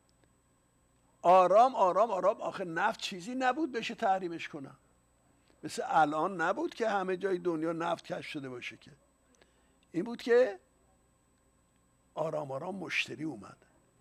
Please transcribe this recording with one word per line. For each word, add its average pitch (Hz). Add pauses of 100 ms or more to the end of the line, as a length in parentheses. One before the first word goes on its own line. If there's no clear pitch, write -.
(1200)
آرام، 185
آرام، 202
آرام، 190
آخه 185
نفت 180
چیزی 196
نبود 262
بشه 233
تحریمش 190
کنن. 139 (880)
مثل -
الان 156
نبود 226
که 220
همه 190
جای 185
دنیا 170
نفت 165
کشف 170
شده 135
باشه 123
که. - (1000)
این 170
بود 233
که 254 (1500)
آرام 156
آرام 175
مشتری 143
اومد. 127 (440)